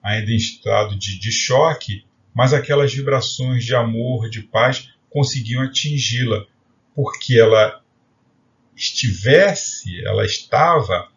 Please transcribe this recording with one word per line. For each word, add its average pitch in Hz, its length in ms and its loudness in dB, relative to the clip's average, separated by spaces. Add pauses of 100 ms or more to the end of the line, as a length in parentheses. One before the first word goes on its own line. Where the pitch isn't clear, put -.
ainda 107 300 -2
em 113 40 2
estado 104 600 -2
de, 95 200 -8
de 101 120 -6
choque, 131 720 0 (300)
mas 127 180 2
aquelas 143 400 2
vibrações 127 720 -2
de 127 100 -4
amor, 113 540 -2
de 110 140 -10
paz 123 460 0 (200)
conseguiam 127 540 -2
atingi-la, 127 840 -2 (500)
porque 127 440 0
ela 110 420 6 (920)
estivesse, 117 1300 0
ela 101 200 0
estava 117 920 0